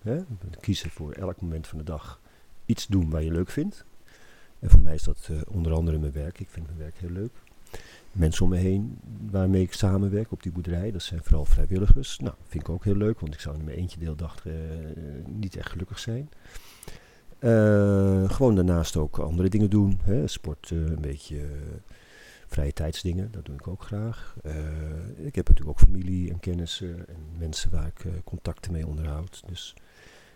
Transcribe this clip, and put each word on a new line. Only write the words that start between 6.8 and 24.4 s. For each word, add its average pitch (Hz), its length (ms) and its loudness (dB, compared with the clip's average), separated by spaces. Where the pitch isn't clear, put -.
heel 87 120 -10
leuk. 98 220 -8
Mensen 82 320 0
om 90 60 8
me 90 80 0
heen 95 420 -2
waarmee 95 300 2
ik 90 120 -2
samenwerk 98 580 0
op - 120 -12
die 90 80 -6
boerderij, 87 400 -6
dat 95 100 -8
zijn - 220 -10
vooral 73 220 4
vrijwilligers. - 760 8
Nou, 131 160 -6
vind 76 160 -8
ik 80 60 -12
ook 80 140 -6
heel 101 120 2
leuk, 104 240 0
want 76 140 -8
ik 76 60 -12
zou 73 180 -10
in 78 80 -8
mijn 76 120 -10
eentje 85 200 -8
de 80 60 -12
hele 78 140 -8
dag, 80 280 -12
eh, 78 80 -10
niet 98 300 -10
echt - 140 -12
gelukkig 90 300 -12
zijn. 127 300 -8
Eh, 101 920 4
gewoon 120 260 2
daarnaast 87 400 2
ook 78 240 -2
andere 85 300 -2
dingen 104 200 2
doen, 98 340 4
hè. 101 240 2
Sport, - 440 -10
eh, 82 60 -4
een 80 240 -4
beetje, 73 360 -10
eh, 73 560 -12
vrije 71 260 -4
tijdsdingen, 90 580 -6
dat 101 140 -14
doe 69 100 -14
ik 69 120 -14
ook 90 160 -12
graag. 110 600 -10